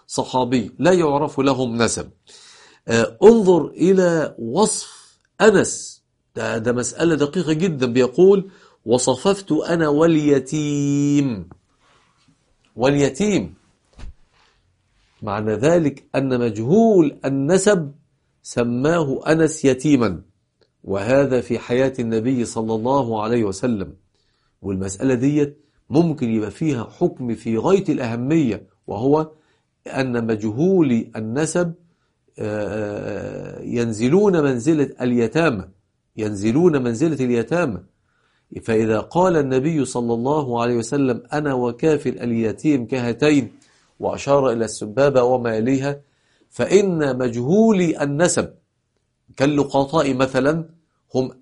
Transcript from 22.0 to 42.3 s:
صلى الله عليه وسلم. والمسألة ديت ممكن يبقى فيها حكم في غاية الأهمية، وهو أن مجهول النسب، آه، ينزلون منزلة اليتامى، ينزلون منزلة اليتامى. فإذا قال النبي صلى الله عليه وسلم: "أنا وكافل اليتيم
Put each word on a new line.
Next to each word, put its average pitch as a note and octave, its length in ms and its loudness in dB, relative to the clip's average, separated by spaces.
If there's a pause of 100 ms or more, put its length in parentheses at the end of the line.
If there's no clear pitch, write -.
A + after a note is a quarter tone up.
صلى A2+ 300 -4
الله A2+ 480 -2
عليه A#2 200 0
وسلم. G2 500 -4 (680)
والمسألة G2 520 -4
ديت C#3+ 460 0 (300)
ممكن C#3+ 400 0
يبقى A2 220 -2
فيها C3+ 320 -4
حكم B2+ 520 -6
في A2 220 -4
غاية F3+ 320 2
الأهمية، B2 760 -2 (200)
وهو C#3+ 440 0 (560)
أن A#2+ 400 -4
مجهول A#2 880 0
النسب، D#3 580 -4 (680)
آه، G#2 1200 -8
ينزلون B2 840 0
منزلة C#3 460 0 (120)
اليتامى، A#2+ 640 0 (500)
ينزلون A2+ 680 2
منزلة B2+ 420 0
اليتامى. A#2+ 540 -2 (840)
فإذا A2 360 0
قال F3 380 0
النبي C3+ 480 0
صلى A#2+ 280 -4
الله B2 480 -2
عليه A#2+ 160 0
وسلم: B2 460 -2 (100)
"أنا D3 200 -4
وكافل B2+ 680 -2
اليتيم A#2 680 -2